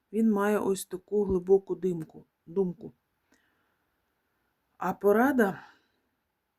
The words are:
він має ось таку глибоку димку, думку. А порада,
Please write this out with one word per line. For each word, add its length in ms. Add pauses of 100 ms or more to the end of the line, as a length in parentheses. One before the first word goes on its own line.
(120)
він 200
має 280
ось 260
таку 380
глибоку 520
димку, 500 (200)
думку. 480 (1800)
А 160
порада, 680 (960)